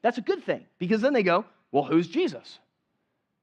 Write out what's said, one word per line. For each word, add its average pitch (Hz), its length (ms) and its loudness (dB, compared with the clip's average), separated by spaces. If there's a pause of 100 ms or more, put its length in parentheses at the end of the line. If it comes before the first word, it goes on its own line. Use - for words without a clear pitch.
That's 233 160 0
a - 20 -10
good 370 220 -4
thing, 151 200 -4 (140)
because 202 240 0
then 277 120 2
they 226 100 2
go, 180 200 2 (280)
"Well, 139 140 0
who's 165 220 2
Jesus?" 233 520 -4 (840)